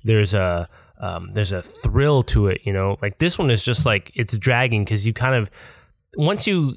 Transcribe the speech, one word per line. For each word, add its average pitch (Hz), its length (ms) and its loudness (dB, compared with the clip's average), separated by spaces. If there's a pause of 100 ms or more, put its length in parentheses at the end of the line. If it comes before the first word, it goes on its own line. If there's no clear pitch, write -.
There's 107 300 2
a, 87 340 -2 (320)
um, 90 340 -8
there's 104 160 -2
a 92 120 -6
thrill 131 640 0
to 104 220 2
it, 92 180 -2
you 101 80 -2
know? 95 300 -2
Like, 101 160 -6
this 170 200 0
one 147 120 2
is 110 140 0
just, 120 200 -2
like, 107 300 0
it's 113 220 -4
dragging 120 480 2
'cause 101 200 -2
you 113 80 0
kind 131 220 0
of, 110 160 0 (640)
once 185 300 0
you 165 300 0